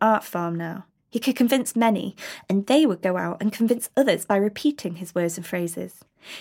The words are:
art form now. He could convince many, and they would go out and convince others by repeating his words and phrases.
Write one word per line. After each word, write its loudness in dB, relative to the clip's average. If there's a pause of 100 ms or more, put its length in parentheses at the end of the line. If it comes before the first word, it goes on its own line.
art 4
form -4
now. -8 (240)
He -4
could 0
convince 2
many, 2 (340)
and 2
they 6
would 0
go 0
out -4
and 0
convince 0
others 4
by 2
repeating 0
his -12
words -2
and -10
phrases. -8 (360)